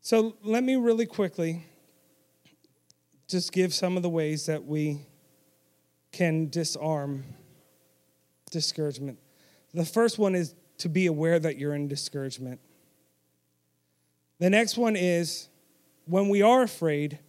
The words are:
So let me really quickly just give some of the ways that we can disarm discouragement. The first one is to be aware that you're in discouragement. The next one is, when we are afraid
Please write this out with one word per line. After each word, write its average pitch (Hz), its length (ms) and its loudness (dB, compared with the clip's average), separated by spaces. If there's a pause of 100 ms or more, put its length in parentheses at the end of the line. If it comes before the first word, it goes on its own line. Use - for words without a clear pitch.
So 226 340 2
let 220 220 0
me 262 120 2
really 233 280 2
quickly 170 600 -4 (1600)
just 180 260 -4
give 185 220 0
some 185 240 0
of 180 40 -4
the 175 60 0
ways 156 380 -2
that 151 180 -4
we 151 360 -2 (1120)
can 160 360 0
disarm 147 760 -4 (1300)
discouragement. 143 680 -6 (560)
The 170 100 0
first 226 340 2
one 202 160 2
is 175 200 0 (240)
to - 100 -4
be 180 160 2
aware 165 340 2
that 156 200 -2
you're 143 160 -4
in 143 140 -4
discouragement. 135 680 -8 (1800)
The 175 100 4
next 214 300 2
one 226 180 2
is, 175 540 0 (560)
when 196 240 2
we 202 100 4
are 240 220 8
afraid 151 560 -2 (100)